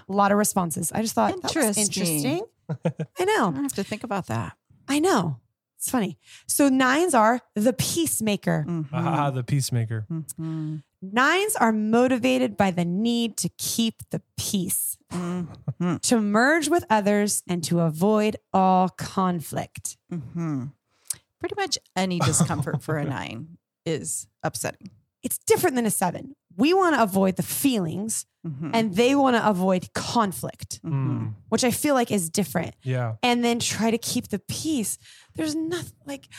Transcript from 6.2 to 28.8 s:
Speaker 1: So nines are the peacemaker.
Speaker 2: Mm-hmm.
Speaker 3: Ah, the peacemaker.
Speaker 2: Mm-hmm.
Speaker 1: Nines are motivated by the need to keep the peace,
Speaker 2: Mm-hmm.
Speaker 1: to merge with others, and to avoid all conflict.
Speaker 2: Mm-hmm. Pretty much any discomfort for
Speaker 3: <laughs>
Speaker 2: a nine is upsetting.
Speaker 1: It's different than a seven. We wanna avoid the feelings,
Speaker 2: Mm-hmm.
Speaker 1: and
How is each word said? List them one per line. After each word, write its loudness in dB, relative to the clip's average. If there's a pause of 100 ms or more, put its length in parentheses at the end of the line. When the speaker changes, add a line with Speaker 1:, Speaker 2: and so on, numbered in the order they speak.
Speaker 1:
So 4
nines 4
are 4 (160)
the 2
peacemaker. 0
Speaker 2:
Mm-hmm. -4
Speaker 3:
Ah, 0
the -2
peacemaker. -2
Speaker 2:
Mm-hmm. -6 (280)
Speaker 1:
Nines 0
are 2
motivated 2
by 2
the 0
need 0
to -2 (100)
keep -2
the -6 (160)
peace, -4 (220)
Speaker 2:
Mm-hmm. -4
Speaker 1:
to 2
merge 4
with 2
others, 2
and -2
to 2
avoid 2 (180)
all 6
conflict. -4 (120)
Speaker 2:
Mm-hmm. -6 (720)
Pretty -8
much -4 (200)
any 0
discomfort 0
for -4
Speaker 3:
<laughs> -2
Speaker 2:
a -4
nine -8 (260)
is -6 (160)
upsetting. -6 (340)
Speaker 1:
It's -6
different 2
than 2
a 2
seven. -4 (220)
We 4
wanna 4
avoid 2
the -2
feelings, -2 (220)
Speaker 2:
Mm-hmm. -8
Speaker 1:
and 0